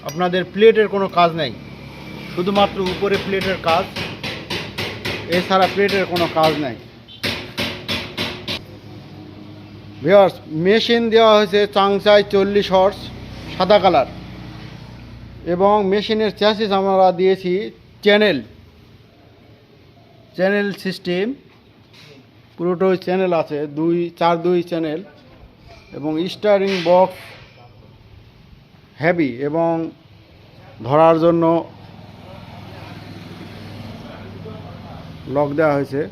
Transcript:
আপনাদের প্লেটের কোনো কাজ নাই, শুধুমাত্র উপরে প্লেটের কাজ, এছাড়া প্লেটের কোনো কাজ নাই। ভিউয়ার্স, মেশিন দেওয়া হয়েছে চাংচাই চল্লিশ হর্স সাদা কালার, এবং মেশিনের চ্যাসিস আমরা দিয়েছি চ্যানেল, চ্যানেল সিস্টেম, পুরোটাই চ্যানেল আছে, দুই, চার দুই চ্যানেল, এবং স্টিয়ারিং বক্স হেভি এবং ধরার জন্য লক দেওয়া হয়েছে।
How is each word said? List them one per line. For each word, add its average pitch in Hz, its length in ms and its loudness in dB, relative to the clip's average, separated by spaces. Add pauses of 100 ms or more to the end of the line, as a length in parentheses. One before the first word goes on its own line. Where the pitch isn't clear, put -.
আপনাদের 180 340 -2 (100)
প্লেটের 214 420 6
কোনো 196 120 0 (120)
কাজ 170 120 6 (100)
নাই, 131 120 -2 (800)
শুধুমাত্র 196 460 0 (140)
উপরে 196 320 0
প্লেটের 190 340 -2 (100)
কাজ, 170 160 2 (1500)
এছাড়া 185 380 2
প্লেটের 196 380 0
কোনো 170 140 0 (120)
কাজ 160 140 4 (120)
নাই। 117 120 -6 (3250)
ভিউয়ার্স, 185 320 6 (320)
মেশিন 226 360 4 (100)
দেওয়া 220 240 8
হয়েছে 208 240 2 (160)
চাংচাই 202 460 6 (100)
চল্লিশ 202 420 2
হর্স 190 240 4 (560)
সাদা 196 280 4
কালার, 165 260 4 (1500)
এবং 196 200 4 (180)
মেশিনের 214 480 0
চ্যাসিস 208 380 2
আমরা 190 300 4 (120)
দিয়েছি 185 320 2 (520)
চ্যানেল, 202 340 4 (2000)
চ্যানেল 202 320 0 (160)
সিস্টেম, 180 420 -4 (1300)
পুরোটাই 180 400 0 (100)
চ্যানেল 185 260 0 (100)
আছে, 151 160 -4 (200)
দুই, 170 180 0 (220)
চার 170 160 2 (120)
দুই 180 140 2 (100)
চ্যানেল, 165 320 -4 (960)
এবং 147 160 -6 (200)
স্টিয়ারিং 196 400 2 (160)
বক্স 180 300 4 (1800)
হেভি 160 300 2 (180)
এবং 165 240 0 (1160)
ধরার 160 360 6
জন্য 170 200 4 (4000)
লক 147 120 2 (100)
দেওয়া 156 180 2
হয়েছে। 139 240 -4 (120)